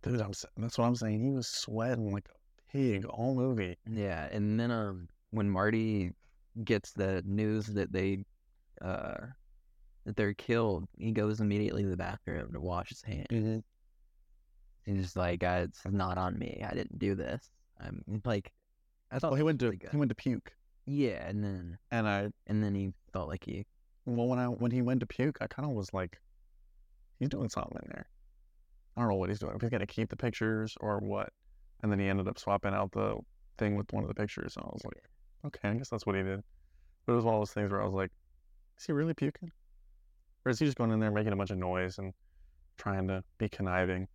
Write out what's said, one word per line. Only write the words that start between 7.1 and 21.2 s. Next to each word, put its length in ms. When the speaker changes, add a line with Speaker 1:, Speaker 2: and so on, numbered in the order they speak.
Speaker 2:
news 400
that 260
they, 320
uh, 340
that 120
they're 180
killed, 520
he 140
goes 280
immediately 420
to 60
the 80
bathroom 560
to 80
wash 300
his 120
hands. 280
Speaker 1:
Mm-hmm. 280
Speaker 2:
He's 180
just 140
like, 260
"Uh, 220
it's 220
not 320
on 200
me. 300
I 60
didn't 240
do 160
this." 340
I'm 240
like, 260
I 80
thought 120
Speaker 1:
Well, 60
he 40
Speaker 2:
that 60
Speaker 1:
went 100
Speaker 2:
was 40
Speaker 1:
to, 60
Speaker 2:
really 120
good. 140
Speaker 1:
he 40
went 140
to 40
puke. 380
Speaker 2:
Yeah, 400